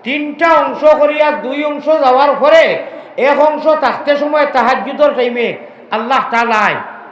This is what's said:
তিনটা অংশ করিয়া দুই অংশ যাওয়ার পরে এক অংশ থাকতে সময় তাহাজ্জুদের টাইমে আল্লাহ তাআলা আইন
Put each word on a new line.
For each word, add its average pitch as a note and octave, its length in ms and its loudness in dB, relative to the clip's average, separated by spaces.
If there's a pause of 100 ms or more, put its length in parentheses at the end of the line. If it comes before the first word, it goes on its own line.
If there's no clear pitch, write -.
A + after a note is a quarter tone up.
তিনটা D4 500 -2
অংশ C#4+ 320 0
করিয়া D4+ 460 4
দুই C#4 340 -6
অংশ C#4+ 220 -6
যাওয়ার C#4+ 420 2 (120)
পরে D#4 460 4 (300)
এক C#4 240 0
অংশ D4+ 260 0 (140)
থাকতে C#4 360 -2
সময় D4 300 0
তাহাজ্জুদের C4 680 0
টাইমে A#3+ 420 -2 (340)
আল্লাহ A#3 400 -2
তাআলা A#3 260 0
আইন F#3 200 0 (360)